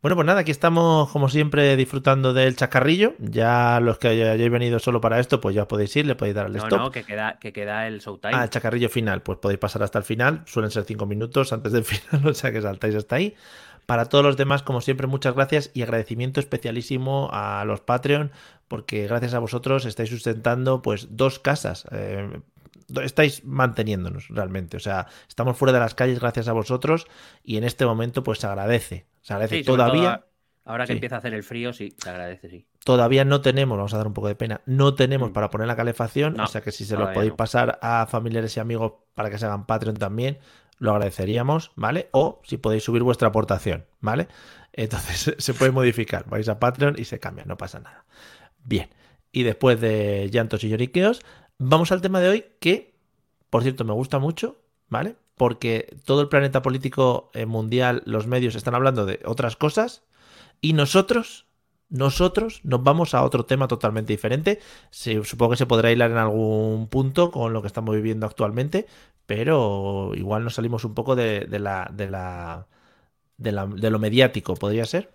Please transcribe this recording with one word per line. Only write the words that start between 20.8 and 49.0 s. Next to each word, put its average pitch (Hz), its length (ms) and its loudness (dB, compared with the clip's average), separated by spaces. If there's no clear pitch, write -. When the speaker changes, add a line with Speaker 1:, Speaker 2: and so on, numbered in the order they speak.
Speaker 1:
pues, 107 340 -6
dos 135 240 0
casas. - 520 -4
Eh, 101 500 -8
do-, 135 120 -6
estáis 139 440 0
manteniéndonos 107 840 -2
realmente. 95 480 -6
O 90 60 -8
sea, 95 260 -4
estamos 120 280 -2
fuera 135 160 4
de 127 60 6
las 117 160 0
calles 127 240 0
gracias 120 300 -2
a 113 40 0
vosotros 127 540 0
y 113 140 -6
en 107 80 -2
este 120 220 0
momento, 120 380 -2
pues, 110 160 -4
se 110 80 -6
agradece. 98 580 -2
Se - 120 -14
agradece 110 260 -2
Speaker 2:
Sí, 143 60 -6
sobre 127 180 4
Speaker 1:
todavía. 131 180 4
Speaker 2:
todo 180 100 4
a-, 113 140 -8
ahora 117 140 -4
que 123 80 -4
Speaker 1:
Sí. 110 40 -4
Speaker 2:
empieza 120 180 -6
a - 40 -6
hacer 113 140 -6
el 104 100 -6
frío, 120 300 -8
sí, 104 240 -12
se - 120 -12
agradece, 90 400 -12
sí. 90 160 -20
Speaker 1:
Todavía 127 400 4
no 139 160 4
tenemos, 131 360 0
vamos 101 160 -4
a 110 40 -2
dar 107 100 -2
un 104 60 -6
poco 101 160 -4
de 104 60 -4
pena, 110 300 -6
no 135 300 4
tenemos 131 340 2
Speaker 2:
Mm. 92 40 -12
Speaker 1:
para 104 160 0
poner 110 180 -4
la 117 100 -2
calefacción, 120 580 -2
Speaker 2:
No, 110 80 -2
Speaker 1:
o 107 40 -2
sea 107 140 -4
que 104 120 -8
si - 120 -10
se 104 100 -4
los 104 80 0
Speaker 2:
todavía 95 120 -4
Speaker 1:
podéis 107 160 2
Speaker 2:
no. - 60 -12
Speaker 1:
pasar 117 440 0
a 117 240 0
familiares 113 520 -4
y - 40 -6
amigos 113 320 -4
para 107 160 -6
que 101 80 -8
se 110 80 -6
hagan 101 200 -4
Patreon 110 320 -2
también, 113 420 -4
lo 110 120 0
agradeceríamos, 107 840 0
¿vale? 123 360 -4
O 139 320 2
si - 140 -8
podéis 110 260 0
subir 117 200 0
vuestra 120 260 2
aportación, 101 560 -2
¿vale? 151 260 -2
Entonces 110 600 -4
<laughs> - 20 -20
se - 160 -4
puede 131 180 4
modificar, 120 560 0
vais 107 220 -2
a 107 100 -2
Patreon 131 380 2
y 123 80 -8
se - 160 -10
cambia, 92 240 -12
no 95 100 -8
pasa - 240 -12
nada. - 240 -20
Bien, 107 240 -2